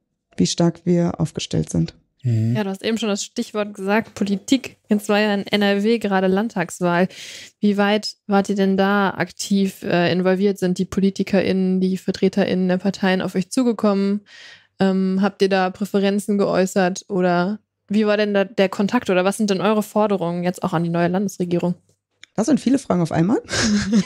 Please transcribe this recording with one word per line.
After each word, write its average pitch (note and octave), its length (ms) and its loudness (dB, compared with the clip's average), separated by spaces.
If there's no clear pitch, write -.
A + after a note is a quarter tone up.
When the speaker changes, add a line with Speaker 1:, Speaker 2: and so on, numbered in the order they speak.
Speaker 1:
wie F3+ 120 0
stark E3+ 380 0
wir E3+ 340 0
aufgestellt - 500 -4
sind. - 240 -2
Speaker 2:
Mhm. A2+ 320 0
Speaker 3:
Ja, G#3 100 -2
du G3 60 -6
hast F#3+ 120 -10
eben A3+ 160 -2
schon A3 100 -4
das G3+ 160 -2
Stichwort G#3 500 -6
gesagt, G3+ 400 -2
Politik. G3+ 600 -2
Jetzt G#3 200 0
war G#3 100 4
ja G#3 160 2
in G3 120 -2
N G#3 160 0
R G3+ 200 2
W A3+ 160 2
gerade F#3+ 280 0
Landtagswahl. F#3 840 0
Wie G#3 160 2
weit G#3 400 0
wart G3 220 2
ihr G3+ 80 -2
denn F#3+ 200 2
da G3 340 2
aktiv, F#3+ 720 -2
äh, F3 300 0
involviert? F#3 460 0
Sind F3+ 200 -2
die F#3 60 0
PolitikerInnen, F#3+ 960 0
die F#3 160 0
VertreterInnen F#3 720 0
der F3+ 100 0
Parteien F#3+ 440 -2
auf F#3+ 120 -6
euch F#3+ 160 -4
zugekommen? G#3 720 0
Ähm, F#3+ 440 2
habt G3+ 200 -2
ihr F#3+ 60 4
da F#3 220 0
Präferenzen G3+ 680 -2
geäußert? F#3 720 0
Oder F3+ 520 0
wie G#3 180 2
war G#3 100 2
denn G#3 180 0
da G3 100 2
der F#3+ 240 0
Kontakt? G#3 420 -2
Oder F3+ 140 2
was G3 120 -2
sind G#3 140 0
denn F#3+ 100 0
eure G#3 220 2
Forderungen F3+ 640 -2
jetzt F3+ 180 -4
auch F#3 100 -2
an E3+ 120 0
die E3+ 60 -2
neue E3+ 180 0
Landesregierung? F3+ 640 -2
Speaker 1:
Das G#3+ 100 0
sind D4+ 140 2
viele C4+ 180 2
Fragen F3 240 -2
auf D#3 100 -2
einmal. A3 300 2